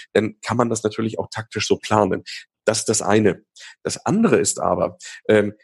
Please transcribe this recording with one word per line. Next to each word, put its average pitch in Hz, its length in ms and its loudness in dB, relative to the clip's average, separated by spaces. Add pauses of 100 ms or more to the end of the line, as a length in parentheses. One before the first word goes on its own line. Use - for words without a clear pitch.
(140)
dann 110 280 0
kann - 160 -6
man 117 140 0
das 113 100 -4
natürlich 110 380 -4
auch 98 100 -4
taktisch - 380 -8
so 98 100 2
planen. 104 460 0 (420)
Das 110 140 0
ist - 100 -6
das 113 120 0
eine. 101 400 2 (400)
Das - 240 -8
andere 180 300 2
ist - 240 0
aber, 90 380 -2 (300)
ähm, 104 260 4 (100)